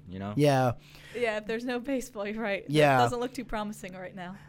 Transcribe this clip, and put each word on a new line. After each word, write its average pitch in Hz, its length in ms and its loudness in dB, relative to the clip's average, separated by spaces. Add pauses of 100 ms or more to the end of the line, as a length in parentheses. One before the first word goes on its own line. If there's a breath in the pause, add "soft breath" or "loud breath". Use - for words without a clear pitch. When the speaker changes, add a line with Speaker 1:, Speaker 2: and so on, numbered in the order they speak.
Speaker 1:
you 92 100 -12
know? 101 180 -6
Speaker 2:
Yeah. 135 360 4 (440 loud breath)
Speaker 3:
Yeah, 220 220 0
if 214 80 -10
there's 233 180 -4
no 254 160 -4
baseball, 233 480 -4
you're 220 140 -6
right. 202 240 -2
That - 60 -8
Speaker 2:
Yeah. 143 260 8
Speaker 3:
doesn't 123 220 2
look 254 120 -4
too 247 120 -8
promising 214 500 -8
right 185 200 -12
now. 185 220 -12 (120 loud breath)